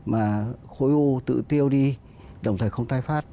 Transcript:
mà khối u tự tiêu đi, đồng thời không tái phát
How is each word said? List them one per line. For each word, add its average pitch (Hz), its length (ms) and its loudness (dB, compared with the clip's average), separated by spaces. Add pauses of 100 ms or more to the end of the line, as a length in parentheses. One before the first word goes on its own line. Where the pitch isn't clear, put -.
mà 107 400 0 (340)
khối 135 140 2
u 143 340 2
tự 127 220 0
tiêu 147 200 2
đi, 139 280 2 (460)
đồng 104 160 -2
thời 104 120 0
không 117 160 -4
tái 127 160 -2
phát 151 300 -4